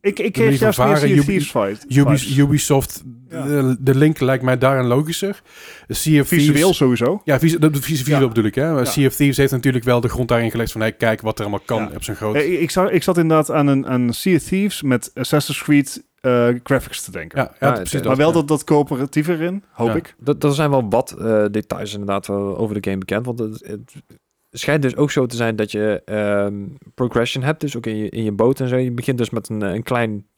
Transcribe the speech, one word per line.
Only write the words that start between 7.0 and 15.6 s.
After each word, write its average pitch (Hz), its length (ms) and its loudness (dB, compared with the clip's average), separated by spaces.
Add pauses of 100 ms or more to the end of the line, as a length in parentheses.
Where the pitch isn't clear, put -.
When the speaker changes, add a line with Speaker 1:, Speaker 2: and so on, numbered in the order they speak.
Speaker 2:
Ja, 135 160 2
visu-, 165 200 2
de, 151 100 4
de 143 120 -2
visu-, 135 220 -4
visueel 139 180 2
Speaker 1:
Ja. 131 60 4
Speaker 2:
bedoel 113 180 4
ik, 104 100 -2
hè. 143 180 0
Maar 131 100 0
Speaker 1:
Ja. - 20 0
Speaker 2:
Sea 135 220 2
of 131 80 0
Thieves 143 220 2
heeft 139 140 4
natuurlijk 127 320 0
wel 120 180 2
de 120 80 -2
grond 120 180 -4
daarin 117 240 2
gelegd 113 200 -4
van... 110 100 -6
Hey, 110 120 0
kijk 110 280 -2
wat 110 140 -4
er - 60 -8
allemaal 101 240 -4
kan 110 160 -2
Speaker 1:
Ja. 101 140 -8
Speaker 2:
op - 80 -10
zo'n 107 120 -8
groot 107 200 -2
Speaker 1:
Eh, 151 180 2
ik, 151 60 -2
ik 160 120 -2
zag, 185 180 0
ik 175 140 0
zat 175 140 0
inderdaad 160 340 2
aan 143 160 2
een, 139 200 2
aan 123 260 0
Sea 185 220 2
of - 80 0
Thieves 190 380 -2
met 131 320 -2
Assassin's 143 500 -2